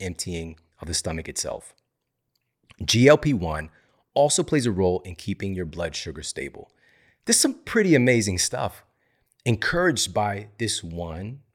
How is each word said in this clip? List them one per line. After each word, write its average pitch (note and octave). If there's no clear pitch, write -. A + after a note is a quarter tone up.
emptying E2+
of -
the E2+
stomach E2
itself. -
G A#2+
L D3+
P D3
one D#2
also C#3+
plays C#3
a A#2+
role F#2
in F2
keeping G2
your F#2
blood D#2+
sugar C#2
stable. -
This A#3
is -
some C#4
pretty F#3+
amazing A#2+
stuff, -
encouraged B2+
by G#2
this G#2+
one F2